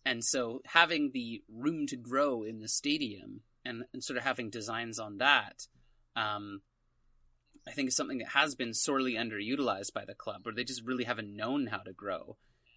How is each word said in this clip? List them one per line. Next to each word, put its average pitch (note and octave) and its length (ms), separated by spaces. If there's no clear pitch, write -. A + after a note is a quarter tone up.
And A#2+ 180
so A#2+ 440
having D#3+ 460
the A#2 300
room D3 340
to C#3 100
grow B2 460
in A2 180
the A2 80
stadium A2 720
and, A#2+ 260
and B2+ 100
sort B2+ 160
of A#2 60
having B2+ 260
designs A2+ 480
on G#2+ 200
that, B2 500
um, G#2 460
I - 40
think C3+ 180
is - 80
something C3+ 220
that A2 100
has C#3+ 260
been A#2 180
sorely C3 420
underutilized A2 760
by G2+ 120
the G2+ 100
club, G2 300
where A2+ 100
they B2 80
just A#2+ 200
really B2 200
haven't G#2+ 320
known A#2+ 320
how G#2+ 120
to - 120
grow. F#2 460